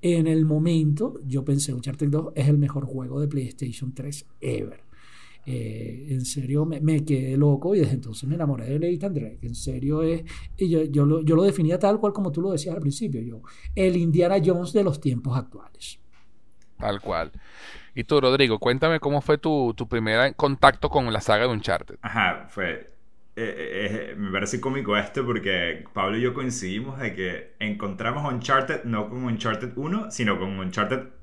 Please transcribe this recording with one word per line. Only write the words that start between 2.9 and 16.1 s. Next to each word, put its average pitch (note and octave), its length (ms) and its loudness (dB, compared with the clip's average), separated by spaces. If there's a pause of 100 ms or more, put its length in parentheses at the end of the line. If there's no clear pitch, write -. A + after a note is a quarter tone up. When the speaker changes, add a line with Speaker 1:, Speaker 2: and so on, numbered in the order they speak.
Speaker 1:
de D3 80 0
PlayStation B2+ 640 -6
tres C#3+ 320 -10 (140)
ever". - 440 -6 (640)
Eh, A2+ 640 -8
en C3 140 -2
serio, C#3 420 -2
me, D#3 140 -4
me D3+ 240 2
quedé C3 320 0
loco D3 380 4
y G3 60 6
desde B2 140 4
entonces A#2 340 -6
me D#3 80 0
enamoré C#3 300 -2
de C#3 120 -2
Nathan F3 360 -2
Drake. A#2 280 -6
En A#2 140 -6
serio C3+ 460 -2
es, E3 200 0 (340)
y F#3+ 120 2
yo, D#3+ 160 4
yo C#3+ 220 4
lo, D#3+ 160 4
yo D#3+ 140 6
lo E3+ 60 8
definía F3+ 360 4
tal G#3 200 4
cual G#3 140 2
como G3+ 200 -2
tú E3 100 -2
lo F#3+ 100 0
decías E3 240 -2
al E3 60 -6
principio, B2 400 -2
yo, A#2 180 -10 (340)
el F#3 220 4
Indiana F3 480 4
Jones F3 300 2
de G3+ 100 6
los E3 160 0
tiempos B2+ 360 0
actuales. - 640 -10 (760)